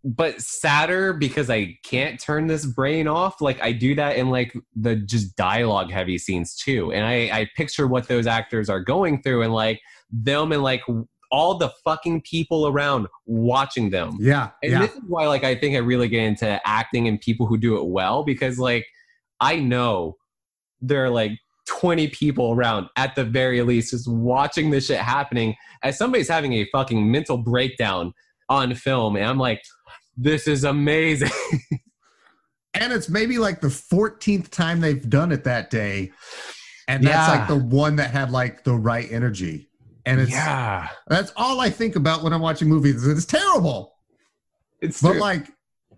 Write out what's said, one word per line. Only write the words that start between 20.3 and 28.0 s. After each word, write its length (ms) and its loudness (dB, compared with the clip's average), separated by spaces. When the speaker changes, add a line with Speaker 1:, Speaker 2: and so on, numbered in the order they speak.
Speaker 1:
there 240 0
are, 60 0
like, 220 0
twenty 400 0
people 440 0
around 440 0
at 180 0
the 100 -2
very 380 2
least 280 2
just 200 -6
watching 600 0
this 160 2
shit 120 0
happening 560 0
as 140 -2
somebody's 300 0
having 260 0
a 180 0
fucking 400 2
mental 240 0
breakdown 800 -2